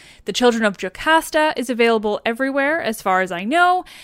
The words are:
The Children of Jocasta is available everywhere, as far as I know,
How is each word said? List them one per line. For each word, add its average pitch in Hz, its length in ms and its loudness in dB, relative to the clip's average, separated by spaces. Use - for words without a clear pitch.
The 202 60 -6
Children 233 320 2
of 202 160 -2
Jocasta 311 760 0
is 247 120 -4
available 226 560 0
everywhere, 269 560 -2
as - 220 -6
far 185 180 2
as 185 120 -2
I 175 100 -6
know, 349 420 2